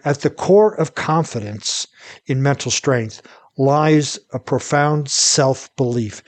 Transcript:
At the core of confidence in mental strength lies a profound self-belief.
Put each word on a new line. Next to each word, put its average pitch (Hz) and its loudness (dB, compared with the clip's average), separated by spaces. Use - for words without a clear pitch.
At 143 -2
the 147 0
core 208 4
of 156 -4
confidence 113 -4
in 135 -2
mental 139 0
strength 117 -2
lies 147 2
a 127 -6
profound 147 -2
self-belief. 123 0